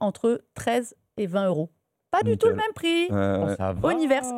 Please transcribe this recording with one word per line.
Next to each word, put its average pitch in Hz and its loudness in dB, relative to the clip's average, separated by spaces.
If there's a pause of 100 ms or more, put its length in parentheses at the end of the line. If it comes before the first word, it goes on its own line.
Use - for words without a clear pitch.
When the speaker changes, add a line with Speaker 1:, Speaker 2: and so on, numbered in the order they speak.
Speaker 1:
entre 226 0 (140)
treize 240 -2 (220)
et 202 -2
vingt 196 0
euros. 165 0 (420)
Pas 349 2
du - 2
tout 440 4
Speaker 2:
Nickel. - 6
Speaker 1:
le - 2
même 427 -2
prix. 330 0
Speaker 2:
Ouais, 101 0 (300)
ouais. 101 -2
Speaker 3:
Oh, 101 -2
ça 95 -2
va. 294 0
Speaker 1:
Universe, 277 0 (100)